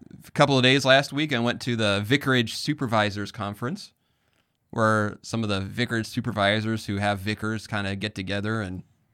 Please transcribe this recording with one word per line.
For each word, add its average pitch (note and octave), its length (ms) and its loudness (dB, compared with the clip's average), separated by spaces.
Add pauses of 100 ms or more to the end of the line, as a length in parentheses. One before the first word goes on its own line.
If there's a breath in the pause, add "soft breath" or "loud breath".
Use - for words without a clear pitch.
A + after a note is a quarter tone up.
(340)
couple C#3 220 6
of B2+ 60 6
days C3 220 6
last C3+ 280 6
week. D3+ 200 -2
I A#2+ 60 0
went A#2 240 0
to A#2+ 140 -4
the G#2 280 2
Vicarage B2+ 500 2
Supervisors G#2 760 -2
Conference, A2 600 -8 (800)
where A2 520 0
some A#2 200 -4
of G#2+ 60 -2
the G2 120 0
vicarage A2+ 460 -4
supervisors A2 800 0
who G2+ 120 -4
have G#2 200 0
vicars G#2+ 480 -6
kinda G2 300 -4
get G#2 180 -6
together G2+ 460 -4
and, F#2 220 -8 (320)